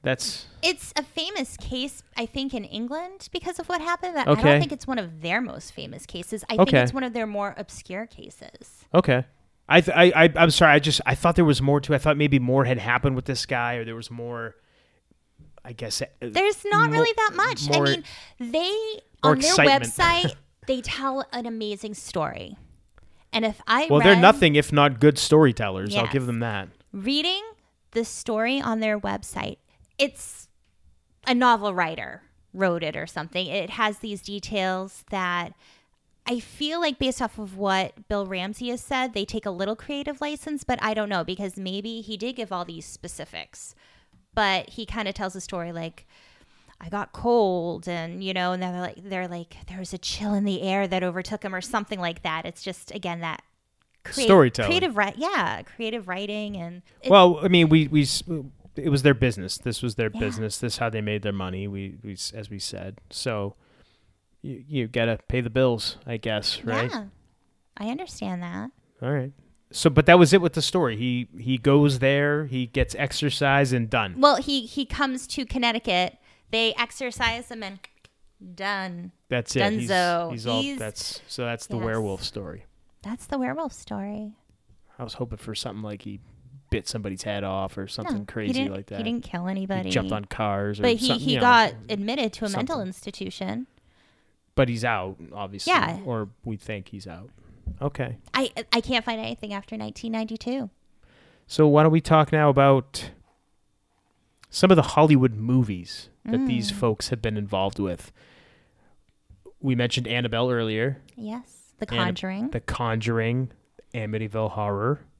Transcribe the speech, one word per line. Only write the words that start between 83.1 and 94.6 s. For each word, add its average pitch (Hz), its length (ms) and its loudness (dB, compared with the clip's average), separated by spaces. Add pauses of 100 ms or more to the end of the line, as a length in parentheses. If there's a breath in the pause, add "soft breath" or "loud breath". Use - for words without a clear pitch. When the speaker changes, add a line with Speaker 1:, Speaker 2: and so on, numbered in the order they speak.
Speaker 2:
the 285 120 -6
werewolf 269 340 -6
story. 208 600 -10 (640)
Speaker 1:
I 127 60 -10
was 113 100 -14
hoping 113 240 -10
for 113 160 -12
something 107 280 -10
like 104 200 -10
he 101 180 -12 (500)
bit 110 180 -4
somebody's 101 340 -8
head 101 220 -4
off 95 320 -4
or 98 120 -8
something 247 260 -8
Speaker 2:
No, 101 60 -4
he 104 60 -12
Speaker 1:
crazy - 260 -6
Speaker 2:
didn't, 269 200 -4
Speaker 1:
like 196 140 -10
that. 202 120 -10
Speaker 2:
he 220 60 -6
didn't 240 200 -6
kill 180 240 -8
anybody. 190 400 -6
Speaker 1:
He - 20 -6
jumped - 220 -2
on 104 140 -6
cars 101 520 -4
or - 40 -2
Speaker 2:
But 240 140 2
he, 233 120 -2
Speaker 1:
something, 240 160 0
Speaker 2:
he 262 80 0
Speaker 1:
you - 60 2
know, - 40 0
Speaker 2:
got 233 320 6 (140)
admitted 220 460 -2
to 226 100 -6
a 208 40 -4
mental 233 280 -4
Speaker 1:
something. 208 120 -6
Speaker 2:
institution. 196 800 -8 (880)
Speaker 1:
But 131 140 2